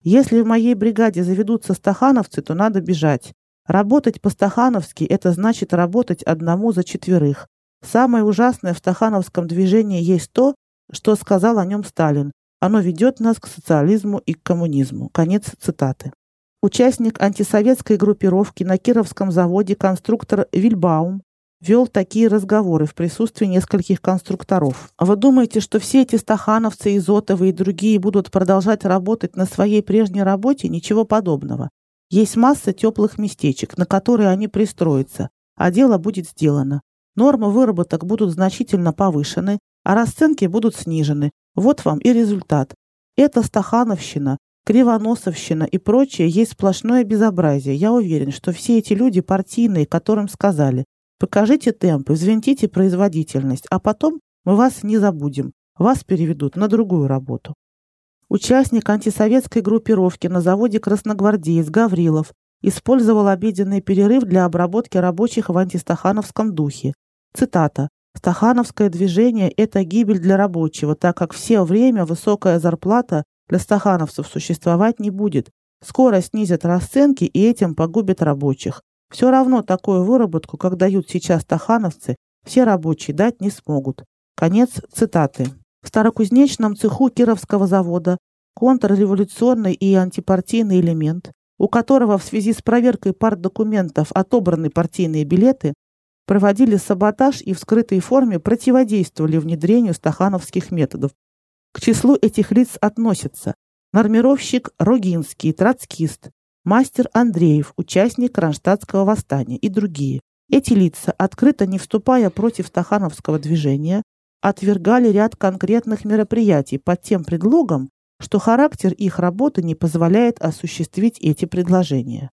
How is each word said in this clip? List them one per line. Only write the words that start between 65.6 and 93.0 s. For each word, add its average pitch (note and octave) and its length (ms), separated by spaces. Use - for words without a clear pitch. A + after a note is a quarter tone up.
духе. C#3+ 380
Цитата. D#3 560
"Стахановское G#3+ 760
движение — F#3+ 680
это G#3 260
гибель G3 360
для F#3+ 180
рабочего, D#3+ 580
так F3 220
как E3+ 160
всё G#3 300
время G#3 420
высокая F3 540
зарплата F3 640
для F3 100
стахановцев F3+ 680
существовать F3 720
не G#3 100
будет. F#3+ 400
Скоро A3+ 380
снизят F3+ 420
расценки A3 600
и - 180
этим G3+ 340
погубят F#3 460
рабочих. C#3 600
Всё B3+ 200
равно B3+ 320
такую F#3 400
выработку, F#3+ 540
как F#3 200
дают F#3+ 320
сейчас E3+ 320
стахановцы, F3+ 720
все B3+ 180
рабочие D#3+ 520
дать A3 260
не G3 80
смогут". C3+ 560
Конец G#3 340
цитаты. D3 580
В - 80
Старокузнечном A3 880
цеху A#3+ 320
Кировского G#3 580
завода F3+ 500
контрреволюционные G#3 1160
и G3 220
антипартийный F#3 840
элемент, E3 520
у G3+ 100
которого A#3 500
в F3 60
связи G#3+ 300
с - 80
проверкой A#3 520